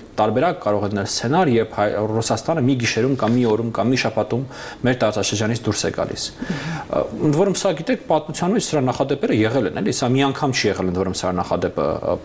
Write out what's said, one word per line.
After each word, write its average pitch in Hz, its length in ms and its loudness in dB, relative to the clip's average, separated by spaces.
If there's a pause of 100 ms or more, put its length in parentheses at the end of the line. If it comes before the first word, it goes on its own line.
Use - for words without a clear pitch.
(160)
տարբերակ, 120 460 2
կարող 104 240 2
է - 60 -2
լինել 101 180 -2
սցենար, 151 420 2
երբ 113 240 2
հայ-, 104 120 2 (180)
Ռուսաստանը 113 580 0
մի 135 160 4
գիշերում 120 400 2
կամ 110 160 2
մի 123 140 4
օրում 113 260 0
կամ 110 160 2
մի 123 80 2
շաբաթում 120 460 0 (400)
մեր 123 160 4
տարածաշրջանից 107 640 0
դուրս - 180 0
է - 120 0
գալիս։ - 280 -4 (1000)
Ընդ 147 100 4
որում, 185 240 2
սա, 190 160 0
գիտեք, 170 300 -4
պատմության 170 500 0
մեջ 196 100 0
սրա 147 200 0
նախադեպերը 131 500 0
եղել 110 340 2
են, - 120 -6
էլի, - 140 0
սա 123 200 0
մի 139 100 4
անգամ 135 300 -2
չի - 140 0
եղել, 92 200 0
ընդ 90 120 -2
որում, 95 180 -2
սրա 92 160 -2
նախադեպը, 90 500 -2
ը, 82 380 -2